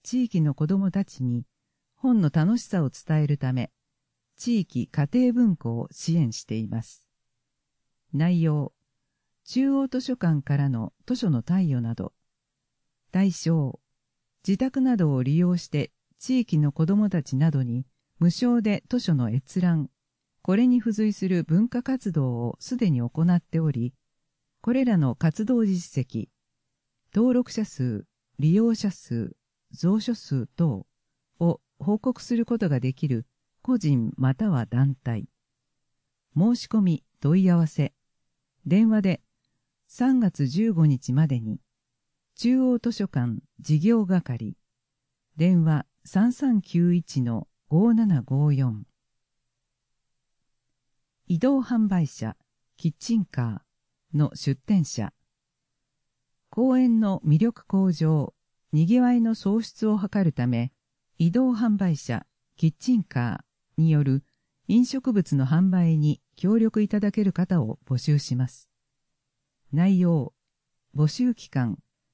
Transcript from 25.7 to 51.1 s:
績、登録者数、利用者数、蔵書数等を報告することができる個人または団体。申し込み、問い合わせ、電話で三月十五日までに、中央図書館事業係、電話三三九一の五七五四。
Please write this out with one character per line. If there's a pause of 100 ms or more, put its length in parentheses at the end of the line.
績、 (880)
登
録
者
数、 (340)
利
用
者
数、 (460)
蔵
書
数
等 (540)
を (180)
報
告
す
る
こ
と
が
で
き
る (380)
個
人
ま
た
は
団
体。 (1080)
申
し
込
み、 (160)
問
い
合
わ
せ、 (720)
電
話
で (680)
三
月
十
五
日
ま
で
に、 (720)
中
央
図
書
館 (200)
事
業
係、 (800)
電
話 (180)
三
三
九
一
の (200)
五
七
五
四。 (2500)